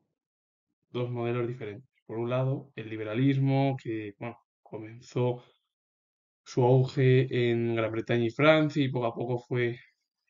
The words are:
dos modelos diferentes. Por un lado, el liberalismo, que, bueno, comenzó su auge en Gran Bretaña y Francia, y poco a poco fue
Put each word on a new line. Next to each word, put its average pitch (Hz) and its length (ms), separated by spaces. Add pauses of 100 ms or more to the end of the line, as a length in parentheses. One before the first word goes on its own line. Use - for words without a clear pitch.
(920)
dos 123 180
modelos 120 380
diferentes. 120 420 (160)
Por 110 140
un 120 120
lado, 131 440
el 110 160
liberalismo, 135 880
que, 107 380
bueno, 120 180 (240)
comenzó 123 840 (1000)
su 127 200
auge 131 640
en 117 460
Gran 110 160
Bretaña 117 320
y 113 60
Francia, 151 520
y 131 60
poco 123 180
a 113 80
poco 120 240
fue 120 400 (520)